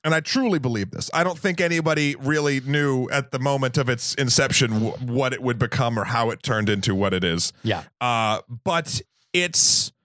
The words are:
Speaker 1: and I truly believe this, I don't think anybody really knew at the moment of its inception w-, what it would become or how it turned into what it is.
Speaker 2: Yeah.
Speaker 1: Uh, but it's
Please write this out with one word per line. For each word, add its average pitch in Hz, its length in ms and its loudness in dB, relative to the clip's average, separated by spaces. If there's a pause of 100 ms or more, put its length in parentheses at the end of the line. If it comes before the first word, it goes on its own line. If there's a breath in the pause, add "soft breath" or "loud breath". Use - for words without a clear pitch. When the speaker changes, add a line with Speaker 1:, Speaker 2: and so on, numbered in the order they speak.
Speaker 1:
and 160 60 4
I 160 60 2
truly 226 380 0
believe 117 320 -2
this, - 220 -8
I 165 100 2
don't 175 160 -2
think 185 220 -2
anybody 156 560 0
really 143 440 0
knew 139 500 0
at 139 200 -2
the 135 80 -6
moment 135 380 0
of 127 140 2
its - 240 -2
inception 131 580 2
w-, 110 200 0 (220)
what 127 200 0
it 120 80 -8
would 120 160 -2
become 117 400 0
or 98 60 0
how 117 260 0
it - 120 -8
turned 110 280 0
into 101 240 0
what 98 180 2
it 92 100 0
is. 85 300 0 (100)
Speaker 2:
Yeah. 98 200 -2 (180)
Speaker 1:
Uh, 113 400 0 (240)
but 170 380 -2 (320)
it's - 580 2 (120)